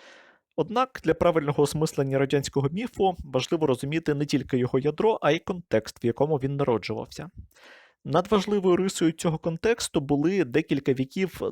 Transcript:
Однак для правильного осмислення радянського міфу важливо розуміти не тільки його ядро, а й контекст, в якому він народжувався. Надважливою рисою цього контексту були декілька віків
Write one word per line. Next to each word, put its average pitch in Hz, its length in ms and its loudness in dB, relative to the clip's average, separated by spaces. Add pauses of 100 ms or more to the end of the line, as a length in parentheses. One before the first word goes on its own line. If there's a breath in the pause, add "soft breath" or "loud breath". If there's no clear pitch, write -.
(560 loud breath)
Однак 220 480 -2
для 160 100 2
правильного 156 500 2
осмислення 139 560 0
радянського 139 500 0
міфу 190 540 -2
важливо 143 440 -2
розуміти 143 460 -2
не 143 120 -2
тільки 139 320 0
його 123 220 0
ядро, 151 420 0
а 147 100 2
й 165 80 0
контекст, - 640 -4
в - 20 2
якому 143 320 0
він 135 180 -4
народжувався. 127 720 -4 (760 loud breath)
Надважливою 185 720 2
рисою 175 340 2
цього 160 260 -2
контексту 175 640 -2
були 147 420 2
декілька 143 500 0
віків 147 460 -4 (120)